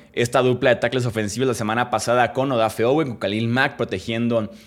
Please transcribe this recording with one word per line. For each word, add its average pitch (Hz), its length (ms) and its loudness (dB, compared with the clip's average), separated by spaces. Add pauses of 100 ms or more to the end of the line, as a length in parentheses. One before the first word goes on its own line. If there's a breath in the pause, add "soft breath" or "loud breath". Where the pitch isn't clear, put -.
(120 loud breath)
esta 120 300 2
dupla 127 300 4
de 143 40 6
tackles 123 300 -2
ofensivos 110 420 -2
la 123 60 0
semana 113 360 -2
pasada 117 440 2
con 135 180 0
Odafe 110 320 0
Owen, 143 240 2
con 110 100 -8
Khalil 110 300 -2
Mack 131 300 0
protegiendo 113 760 -2 (160 loud breath)